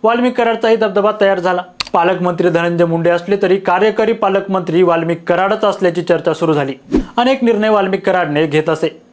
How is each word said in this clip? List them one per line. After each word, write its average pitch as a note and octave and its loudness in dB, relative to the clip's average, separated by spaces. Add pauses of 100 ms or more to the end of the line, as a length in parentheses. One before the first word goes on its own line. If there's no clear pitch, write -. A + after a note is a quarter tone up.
वाल्मिक A#3+ 0
कराडचाही A3+ 2
दबदबा G#3 0 (100)
तयार G3 2
झाला. F3+ -2 (300)
पालकमंत्री F3+ 0
धनंजय E3+ 2
मुंडे E3 0
असले F3 0
तरी F#3+ 2
कार्यकारी G#3 0
पालकमंत्री F#3+ 0
वाल्मिक E3+ 0
कराडच G3 0
असल्याची F3+ 0
चर्चा E3 0
सुरू D#3+ 0
झाली. C#3+ -2 (440)
अनेक B3 0
निर्णय A3 2
वाल्मिक F#3+ 0
कराडने E3 0
घेत D#3 0
असे. D#3+ -4 (120)